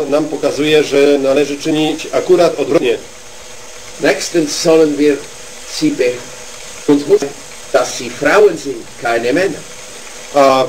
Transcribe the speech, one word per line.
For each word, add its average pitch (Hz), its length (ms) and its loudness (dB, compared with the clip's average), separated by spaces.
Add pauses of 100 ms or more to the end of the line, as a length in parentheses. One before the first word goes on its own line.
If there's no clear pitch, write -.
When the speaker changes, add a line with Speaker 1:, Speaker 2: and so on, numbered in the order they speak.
Speaker 1:
nam 151 160 2
pokazuje, 147 580 2
że 143 360 4
należy 139 380 2
czynić 156 540 -2
akurat 170 480 2
odwrotnie. 127 380 2 (1040)
Speaker 2:
Nächstens 160 600 -2
sollen 160 360 4
wir 147 200 4 (640)
sie 151 120 2
be-, 123 220 0 (720)
uns 147 200 2
muss, 202 140 4 (520)
dass - 240 0
sie 120 120 -8
Frauen 170 480 4
sind, 127 260 -8 (180)
keine 120 320 0
Männer. 175 380 -2 (640)
Speaker 1:
A 131 340 6